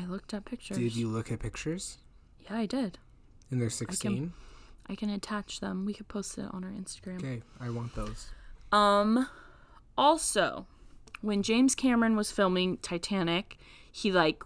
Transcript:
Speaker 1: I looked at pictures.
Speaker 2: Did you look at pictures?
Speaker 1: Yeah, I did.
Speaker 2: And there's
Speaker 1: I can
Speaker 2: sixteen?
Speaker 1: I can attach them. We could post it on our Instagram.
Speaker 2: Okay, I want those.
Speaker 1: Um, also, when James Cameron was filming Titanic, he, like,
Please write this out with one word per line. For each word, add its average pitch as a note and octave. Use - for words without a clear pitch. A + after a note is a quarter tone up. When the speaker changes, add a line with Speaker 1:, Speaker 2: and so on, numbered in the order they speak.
Speaker 1:
I F3+
looked F#3
at G3+
pictures. -
Speaker 2:
Did A#2+
you A#2
look A2+
at A#2
pictures? -
Speaker 1:
Yeah, -
I A3+
did. A#3
Speaker 2:
And B2+
there's A2+
Speaker 1:
I A2+
can -
Speaker 2:
sixteen? D#3+
Speaker 1:
I G3
can G#3
attach G3+
them. F#3+
We G#3
could G#3
post -
it G3
on F#3
our F#3
Instagram. F#3+
Speaker 2:
Okay, C3
I B2
want A#2
those. A2
Speaker 1:
Um, G#3
also, C#4
when G3+
James B3
Cameron A#3
was G#3
filming F#3
Titanic, F3
he, G#3
like, D#3+